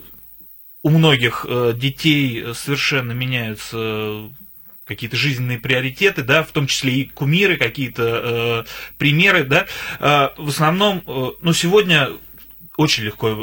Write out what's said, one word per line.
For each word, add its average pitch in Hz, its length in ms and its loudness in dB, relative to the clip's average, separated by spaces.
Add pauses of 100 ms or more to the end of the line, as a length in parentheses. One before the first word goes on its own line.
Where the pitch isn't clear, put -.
(840)
у 156 80 2
многих, 147 580 4
э, 123 280 0
детей 135 760 0
совершенно 131 580 -2
меняются 110 1160 -6 (580)
какие-то 110 300 -8
жизненные 123 440 -2
приоритеты, 131 640 0
да, 143 180 4
в - 80 -12
том 143 160 -2
числе - 280 -2
и 135 100 0
кумиры, 165 540 0
какие-то, 117 1080 -2
э, - 320 -16
примеры, 165 460 4
да. 151 220 2 (340)
Э, 143 360 2
в 151 120 -8
основном, 175 580 2
э, 127 240 -4 (120)
ну, 170 100 2
сегодня 170 560 4 (680)
очень 151 280 2
легко 107 240 -4 (140)